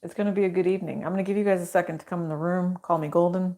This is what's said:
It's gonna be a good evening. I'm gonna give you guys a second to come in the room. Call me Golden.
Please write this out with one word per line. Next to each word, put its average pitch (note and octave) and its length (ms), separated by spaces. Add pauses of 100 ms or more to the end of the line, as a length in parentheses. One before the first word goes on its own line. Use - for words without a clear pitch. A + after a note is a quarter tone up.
It's E3+ 100
gonna G#3 180
be G3 140
a F#3 40
good F3 180
evening. F#3+ 380
I'm E3 60
gonna F#3+ 120
give G3 140
you G#3 60
guys F#3+ 180
a F3 40
second E3+ 340
to - 60
come F3 180
in E3 60
the D#3 80
room. F3+ 440
Call E3+ 180
me D3+ 100
Golden. F3+ 480